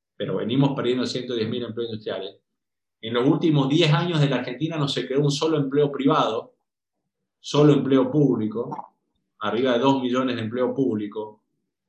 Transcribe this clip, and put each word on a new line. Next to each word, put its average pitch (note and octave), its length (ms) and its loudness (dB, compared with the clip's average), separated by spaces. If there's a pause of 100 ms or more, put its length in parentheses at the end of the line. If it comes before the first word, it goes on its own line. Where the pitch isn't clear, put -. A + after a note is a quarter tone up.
(160)
pero G2 220 -4
venimos B2+ 360 2
perdiendo B2 320 -2
ciento B2 300 -6
diez A2 140 -4
mil A#2+ 120 -6
empleos A#2 280 -8
industriales. G2 480 -10 (640)
En A2+ 120 -8
los B2 140 2
últimos D3 400 2
diez D3+ 240 4
años E3+ 300 2
de C3+ 80 4
la B2 80 0
Argentina D3+ 400 -6
no C#3+ 100 -2
se B2 180 -4
creó C3 140 -2
un D3 120 2
solo D#3+ 260 0
empleo C#3 340 0
privado, C3 600 0 (880)
solo D3 320 6
empleo C3 360 2
público, A#2 840 -2 (440)
arriba A#2 340 0
de A#2+ 60 2
dos C3+ 220 4
millones B2 360 -2
de A2+ 60 -6
empleo A#2+ 300 -2
público. G#2+ 680 -4 (480)